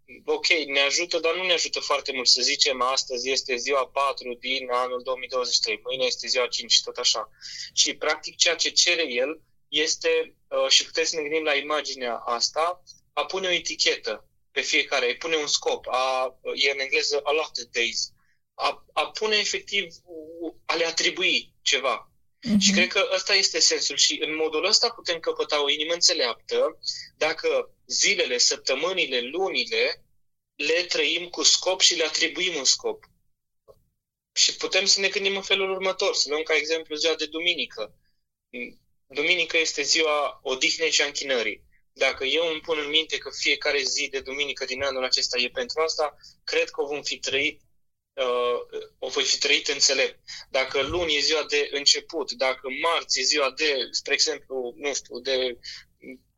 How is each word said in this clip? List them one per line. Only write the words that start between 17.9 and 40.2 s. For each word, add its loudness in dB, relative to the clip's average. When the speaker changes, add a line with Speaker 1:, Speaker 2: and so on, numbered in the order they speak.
Speaker 1:
a, -2
a 0
pune 0
efectiv, -2
a -4
le 0
atribui 0
ceva. 0
Speaker 2:
Mhm. 4
Speaker 1:
Și 6
cred 4
că 2
ăsta 0
este 2
sensul 2
și 4
în -2
modul 0
ăsta 4
putem -4
căpăta 0
o 2
inimă -2
înțeleaptă 0
dacă 0
zilele, 2
săptămânile, 0
lunile -2
le 2
trăim 0
cu -4
scop 4
și 6
le 0
atribuim 0
un -4
scop. 0
Și 2
putem 0
să 4
ne 2
gândim -2
în -6
felul 0
următor, 0
să 0
luăm -2
ca 0
exemplu -2
ziua 2
de -4
duminică. -4
Duminică 0
este 0
ziua 0